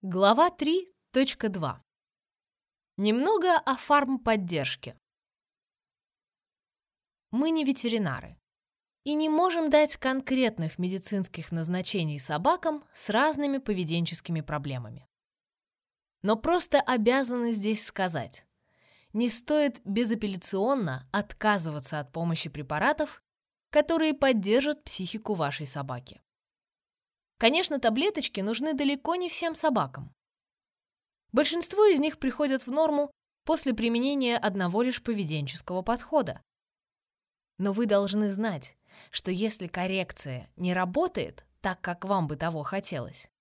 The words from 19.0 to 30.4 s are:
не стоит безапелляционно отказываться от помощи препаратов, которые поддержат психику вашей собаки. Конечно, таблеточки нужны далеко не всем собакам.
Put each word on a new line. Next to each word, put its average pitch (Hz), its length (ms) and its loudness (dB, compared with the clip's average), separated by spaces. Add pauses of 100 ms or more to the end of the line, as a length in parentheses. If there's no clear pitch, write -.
не 233 160 0
стоит 294 560 2
безапелляционно 208 1300 -2
отказываться 165 880 -2
от 139 100 -10
помощи 165 400 -2
препаратов, 160 720 -2 (480)
которые 311 440 4
поддержат 262 680 2
психику 208 520 -6
вашей 147 340 -4
собаки. 135 520 -8 (1200)
Конечно, 294 420 2
таблеточки 262 640 0
нужны 233 320 -2
далеко 277 400 -2
не 359 160 -4
всем 330 240 -4
собакам. 160 600 -2 (1160)